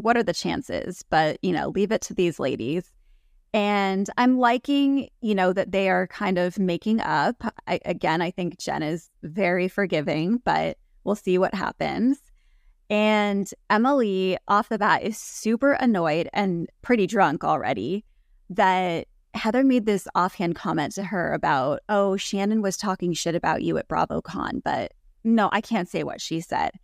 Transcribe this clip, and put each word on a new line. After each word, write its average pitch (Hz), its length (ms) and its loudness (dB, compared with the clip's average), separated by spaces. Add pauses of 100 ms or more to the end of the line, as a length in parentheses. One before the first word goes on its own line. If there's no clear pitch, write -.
what 226 160 4
are 233 60 2
the 175 120 -2
chances? - 760 -6
But, 160 340 2
you 185 100 0
know, 143 160 -2
leave 190 240 0
it - 100 -2
to - 120 -12
these 175 240 0
ladies. 131 540 -4 (600)
And 202 640 0
I'm 254 200 4
liking, 277 680 2 (140)
you 214 120 0
know, 185 200 4
that 185 180 -2
they 190 160 2
are 185 200 2
kind 190 280 -2
of 180 220 0
making 196 420 0
up. 156 420 0 (240)
I, - 200 -4
again, 170 340 -2
I 175 100 -2
think 180 280 -6
Jen 147 240 -6
is 160 260 -6 (140)
very 180 440 0
forgiving, 170 760 -2
but 160 320 0 (280)
we'll 202 100 0
see 180 240 0
what 185 160 0
happens. 190 640 -2 (720)
And 208 600 2 (200)
Emily, 214 640 2 (100)
off 208 220 2
the 220 100 -2
bat, 196 240 2
is 214 140 -4
super 233 560 0
annoyed 170 640 2
and 185 340 -2 (140)
pretty 214 240 2
drunk 175 380 2
already 143 600 -2 (460)
that 185 580 0 (260)
Heather 226 300 2
made 247 220 4
this 202 280 0
offhand 175 400 0
comment 160 400 -4
to 196 80 -6
her 170 320 -2
about, 147 540 0
"Oh, 202 280 2
Shannon 202 460 -2
was 190 140 -2
talking 185 360 -4
shit 165 220 -2
about 160 280 0
you 165 140 -2
at - 120 -4
BravoCon," - 720 -4
but - 300 -4 (320)
no, 220 280 4
I 208 80 0
can't 196 280 -4
say 160 160 -4
what - 160 -8
she 165 200 -4
said. - 300 -2 (140)